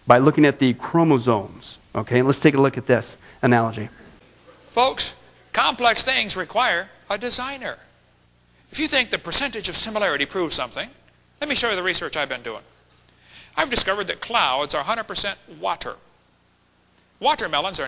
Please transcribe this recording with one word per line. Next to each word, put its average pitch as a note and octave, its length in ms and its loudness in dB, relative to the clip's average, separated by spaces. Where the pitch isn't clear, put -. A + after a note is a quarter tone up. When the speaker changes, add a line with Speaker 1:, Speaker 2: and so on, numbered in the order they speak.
Speaker 1:
by A#2+ 120 8
looking D3 280 6
at C#3+ 140 4
the B2+ 140 4
chromosomes. B2 1040 0
Okay, A#2+ 260 0
let's C3+ 180 2
take D3 160 4
a C3+ 60 4
look C3+ 160 2
at A#2+ 100 -8
this A#2 280 0
analogy. A2+ 460 0
Speaker 2:
Folks, - 500 -2
complex A#3 500 2
things A#3+ 320 -2
require F#3+ 540 -2
a G3+ 80 -4
designer. B3 600 -4
If - 120 -4
you D#4 60 0
think C4 240 -2
the F#3+ 60 -2
percentage G#3 520 -2
of E3 60 0
similarity F#3+ 500 0
proves E3 300 -2
something, C#3 340 -6
let D4+ 100 -6
me C4 60 -2
show A#3 140 0
you G3+ 80 -2
the F3+ 60 -4
research E3+ 340 -2
I've C#3+ 100 -4
been B2+ 140 -10
doing. A2+ 220 -12
I've D#4 140 -2
discovered G3+ 380 0
that E3+ 120 -6
clouds D3 560 -2
are C#3+ 80 -2
hundred G#3+ 220 -4
percent G3 340 -2
water. F3 360 -6
Watermelons F#3+ 600 -2
are C#3 80 -6